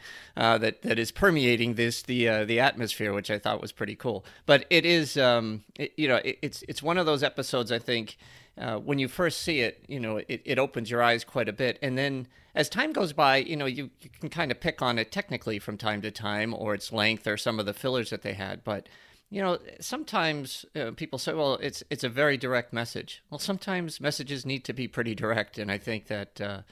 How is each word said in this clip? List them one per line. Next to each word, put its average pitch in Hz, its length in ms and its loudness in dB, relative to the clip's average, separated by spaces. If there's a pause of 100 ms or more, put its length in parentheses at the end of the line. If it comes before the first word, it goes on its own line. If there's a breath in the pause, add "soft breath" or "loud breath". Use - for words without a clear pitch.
(360 loud breath)
uh, 113 220 6
that, 110 240 -2
that 113 160 0
is 113 120 0
permeating 120 640 4
this, 117 260 0
the, 120 260 2
uh, 110 160 2
the 113 160 2
atmosphere, 113 540 0
which 101 160 -4
I 104 80 0
thought 107 240 -2
was - 100 -8
pretty 107 240 -6
cool. 107 300 -6 (180 loud breath)
But 143 240 6
it 165 160 6
is, 165 320 4
um, 117 480 4 (100)
it, - 220 -8
you 151 100 0
know, 127 100 6
it, - 260 -2
it's, 143 260 -6
it's 143 140 -8
one 165 160 0
of 170 80 2
those 143 160 2
episodes, 127 500 0
I 117 60 2
think, 117 400 -4 (400 loud breath)
uh, 117 180 -4
when 139 220 -2
you 131 100 0
first 170 320 0
see 151 200 0
it, - 280 0
you 139 120 -6
know, 110 180 -2
it, - 260 -6
it 131 140 0
opens 127 320 0
your 120 120 2
eyes 117 220 6
quite 113 240 -2
a 107 40 0
bit. 120 280 -2
And 131 160 -2
then 135 300 -2 (280 soft breath)
as 147 140 2
time 302 240 -2
goes 175 200 -2
by, 139 240 6
you 151 200 0
know, 143 80 -2
you, 131 260 -4 (100)
you - 100 -20
can - 180 -10
kind 160 220 -2
of 120 100 -6
pick 156 220 -2
on 120 160 2
it 110 140 -2
technically 117 480 -4
from 107 180 -8
time 104 240 -2
to 107 80 -6
time, 104 420 -2
or 107 220 -2
its - 180 -8
length 110 360 2
or 107 80 2
some 113 240 -2
of 104 40 -4
the 101 80 -2
fillers 127 380 -2
that 104 120 -6
they 101 120 -6
had. 95 300 -8
But, 104 240 -6 (420 loud breath)
you 196 100 -4
know, 185 180 0 (220)
sometimes, 165 920 -2
uh, 123 160 -4
people 135 300 -8
say, 160 120 -2
"Well, 143 300 2
it's, - 280 -6
it's 143 120 -4
a 131 60 0
very 139 280 2
direct 123 360 -2
message." - 580 -6
Well, 147 80 -10
sometimes 185 640 -4
messages 139 440 -4
need 135 200 -4
to 120 80 -6
be 123 160 -4
pretty 117 260 -4
direct, 110 440 -2
and 101 120 -4
I 101 80 0
think 110 300 -6
that, 101 320 -6
uh, 101 320 -6